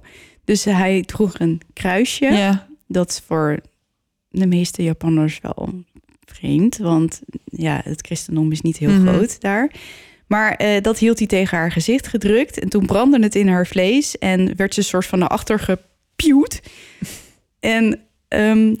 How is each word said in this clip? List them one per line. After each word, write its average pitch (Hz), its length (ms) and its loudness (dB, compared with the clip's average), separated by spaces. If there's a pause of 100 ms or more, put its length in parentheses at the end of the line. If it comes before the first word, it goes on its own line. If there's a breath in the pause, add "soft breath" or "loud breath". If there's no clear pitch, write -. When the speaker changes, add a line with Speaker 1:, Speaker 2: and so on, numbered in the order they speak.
(440 soft breath)
Speaker 1:
Dus 208 200 0
hij 190 420 2
droeg - 340 -2
een 165 220 -2 (120)
kruisje. 202 520 -2
Speaker 2:
Ja. 196 420 2 (200)
Speaker 1:
Dat 180 220 -2
is - 180 -8
voor 151 320 0 (680)
de 185 180 0
meeste 175 360 0
Japanners 160 580 0
wel - 280 -8 (560)
vreemd, 160 520 -2
want 165 440 0 (240)
ja, 160 380 -4
het - 220 -10
christendom 156 460 -4
is 156 100 -6
niet 165 160 -2
heel 151 140 0
Speaker 2:
Mhm. 190 160 6
Speaker 1:
groot 185 340 0
daar. 214 300 -2 (560 loud breath)
Maar, 214 260 0
eh, 208 280 0
dat 220 180 0
hield 226 180 4
hij 208 100 -2
tegen 185 300 0
haar 170 140 0
gezicht 226 360 0
gedrukt 220 520 0
en 190 100 -6
toen 196 160 0
brandde 247 340 4
het 208 160 2
in 202 120 4
haar 180 200 2
vlees 214 500 0
en 185 380 0
werd 196 180 -2
ze 208 80 -2
soort 185 240 -2
van 196 140 -2
naar 165 80 2
achter 214 320 -2
gepuwd. - 1000 0 (1000 loud breath)
En, 226 400 0 (280)
ehm, 220 540 4